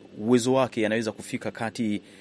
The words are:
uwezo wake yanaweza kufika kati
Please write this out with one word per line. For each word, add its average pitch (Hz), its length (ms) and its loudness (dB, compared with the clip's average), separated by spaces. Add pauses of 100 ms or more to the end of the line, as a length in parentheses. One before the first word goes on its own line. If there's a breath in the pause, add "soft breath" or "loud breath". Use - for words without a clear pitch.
(200)
uwezo 120 340 4
wake 127 280 2
yanaweza 110 300 0
kufika - 400 -8
kati 110 500 -4 (200 loud breath)